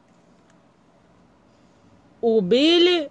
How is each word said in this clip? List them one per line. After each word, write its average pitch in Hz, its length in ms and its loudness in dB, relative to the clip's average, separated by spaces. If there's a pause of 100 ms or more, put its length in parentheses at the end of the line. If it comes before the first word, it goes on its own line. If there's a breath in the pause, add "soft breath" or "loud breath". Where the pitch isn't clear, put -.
(2250)
O 226 180 0
Billy, 311 720 0